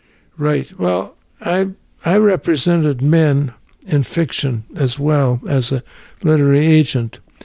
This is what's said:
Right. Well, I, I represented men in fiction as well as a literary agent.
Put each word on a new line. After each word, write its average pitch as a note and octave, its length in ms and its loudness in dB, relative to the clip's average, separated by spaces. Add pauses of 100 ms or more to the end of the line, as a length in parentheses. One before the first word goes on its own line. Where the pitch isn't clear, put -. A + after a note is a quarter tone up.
(380)
Right. D3 400 -2
Well, F3+ 380 -4 (240)
I, F#3 300 -2 (340)
I F3+ 140 2
represented E3 840 0
men C#3+ 500 2 (320)
in D3 200 0
fiction C3+ 600 -4 (120)
as C3+ 200 -2
well C#3 520 0
as C3+ 240 -2
a B2+ 100 -4 (400)
literary D3 440 2
agent. C#3 520 2 (260)